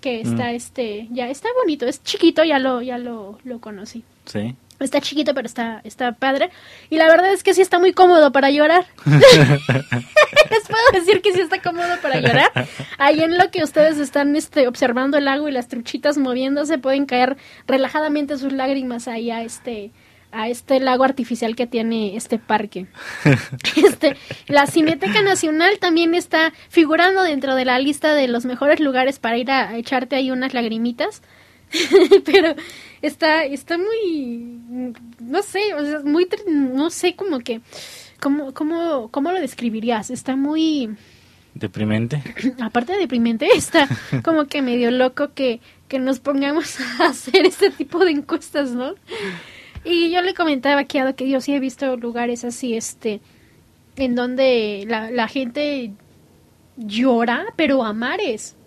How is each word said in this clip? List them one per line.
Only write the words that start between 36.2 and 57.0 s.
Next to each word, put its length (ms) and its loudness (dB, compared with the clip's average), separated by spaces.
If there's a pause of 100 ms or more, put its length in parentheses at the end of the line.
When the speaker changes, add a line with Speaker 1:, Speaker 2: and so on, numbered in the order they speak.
Speaker 1:
tr-, 240 -6
no 420 0
sé, 240 -4
como 260 -4
que, 200 -8 (600)
¿cómo, 340 -2
cómo, 560 -4
cómo 220 -2
lo 80 -2
describirías? 680 -4
Está 240 -6
muy 560 -2 (640)
Speaker 2:
Deprimente. 680 -4 (200)
Speaker 1:
<clears throat> 180 -4
Aparte 340 -4
de 60 -2
deprimente, 540 0
está 320 2 (200)
Speaker 2:
<laughs> 180 -4
Speaker 1:
como 220 2
que 160 -4
medio 280 0
loco 440 -2
que, 260 -2 (280)
que 100 -6
nos 220 -2
pongamos 600 -4
<laughs> 200 -8
a 100 4
hacer 360 2
este 240 2
tipo 340 -4
de 80 2
encuestas, 580 -4
¿no? 240 -8 (880)
Y 260 0
yo 120 0
le 120 -2
comentaba 460 0
aquí 180 -6
a 40 0
Ado 140 -2
que 120 -6
yo 140 0
sí 120 -2
he 60 0
visto 380 -4
lugares 460 -6
así, 320 -6
este, 440 -8 (760)
en 180 -2
donde 760 0
la, 220 -6
la 180 -2
gente 640 -6 (840)
llora, 680 0 (120)